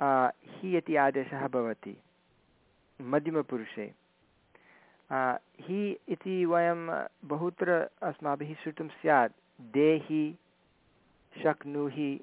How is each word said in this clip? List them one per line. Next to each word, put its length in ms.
आ, 280
हि 340
इति 200
आदेशः 520
भवति 480
मध्यमपुरुषे। 960
आ, 240
हि 380
इति 360
वयं 600
बहुत्र 680
अस्माभिः 520
श्रुतं 340
स्यात्, 440
देहि, 760
शक्नुहि, 800